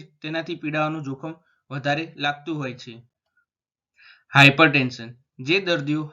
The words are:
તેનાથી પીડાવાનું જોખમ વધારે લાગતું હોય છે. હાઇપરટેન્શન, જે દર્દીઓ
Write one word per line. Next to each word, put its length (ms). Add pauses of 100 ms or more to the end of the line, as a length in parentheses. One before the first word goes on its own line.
(180)
તેનાથી 380
પીડાવાનું 480
જોખમ 300 (360)
વધારે 340 (120)
લાગતું 400
હોય 240
છે. 140 (1400)
હાઇપરટેન્શન, 800 (280)
જે 220
દર્દીઓ 400 (120)